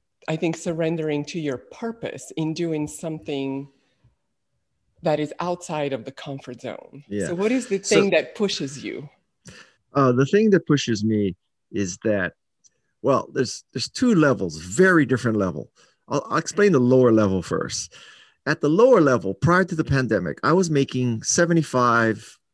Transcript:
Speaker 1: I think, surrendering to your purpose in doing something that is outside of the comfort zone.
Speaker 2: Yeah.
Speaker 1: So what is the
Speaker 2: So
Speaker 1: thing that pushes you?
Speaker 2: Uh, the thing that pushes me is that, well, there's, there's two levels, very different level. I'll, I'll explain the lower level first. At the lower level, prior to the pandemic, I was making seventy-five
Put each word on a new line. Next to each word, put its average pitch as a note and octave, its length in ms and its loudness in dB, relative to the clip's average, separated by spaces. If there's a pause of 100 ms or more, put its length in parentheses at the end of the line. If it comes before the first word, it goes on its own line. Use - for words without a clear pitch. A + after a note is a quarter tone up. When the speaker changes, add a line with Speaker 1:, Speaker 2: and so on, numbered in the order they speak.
(280)
Speaker 1:
I D#3+ 80 -4
think, E3 220 -2
surrendering D#3+ 680 -4
to F3 140 -10
your D3 180 -4
purpose - 800 -12
in D#3+ 160 -2
doing D#3+ 340 -4
something C#3+ 840 -8 (1300)
that D3+ 160 0
is D3 200 -6
outside E3 540 -6
of A2+ 120 -8
the - 60 -14
comfort C3+ 500 -14
zone. - 460 -14
Speaker 2:
Yeah. G3 200 -4
Speaker 1:
So F3 80 -4
what G#3 160 0
is B3+ 160 -2
the G3 160 -2
Speaker 2:
So G#3 180 0
Speaker 1:
thing G3+ 100 2
that D#3+ 240 0
pushes D3 480 -6
you? A2 240 -12 (840)
Speaker 2:
Uh, C3+ 180 4
the B2+ 140 2
thing G#3 260 2
that F#3 140 4
pushes A#2+ 380 0
me G#2 320 0 (360)
is G2 320 -4
that, G2+ 300 -2 (720)
well, B2+ 300 0
there's, C3 300 -4 (100)
there's - 160 -8
two B3 260 2
levels, G2 420 2
very D3+ 480 2
different A#2 320 0
level. D#2 320 -4 (380)
I'll, C3+ 220 -4
I'll - 80 -2
explain G3+ 340 0
the C#3 80 4
lower B2 320 6
level G2 320 4
first. - 500 -6 (540)
At D3 140 -4
the D3 80 2
lower A3 320 6
level, A2+ 320 2
prior F3 320 2
to E3+ 100 -8
the D#3 80 0
pandemic, A2+ 580 -2
I C#3+ 120 2
was F3+ 160 2
making B2+ 540 0
seventy-five A#2+ 1160 2 (140)